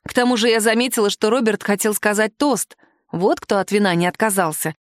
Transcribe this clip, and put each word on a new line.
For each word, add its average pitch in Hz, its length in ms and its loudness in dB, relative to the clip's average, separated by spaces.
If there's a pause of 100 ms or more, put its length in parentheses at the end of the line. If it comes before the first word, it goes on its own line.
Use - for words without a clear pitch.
К - 80 -12
тому 247 220 2
же 226 120 0
я 226 120 2
заметила, 226 500 0
что 214 200 -2
Роберт 220 320 0
хотел 208 300 -2
сказать 214 440 -2
тост, 277 400 -2 (360)
вот 202 280 0
кто 202 180 -2
от 185 140 -2
вина 202 220 2
не 175 120 2
отказался, 175 680 -2 (140)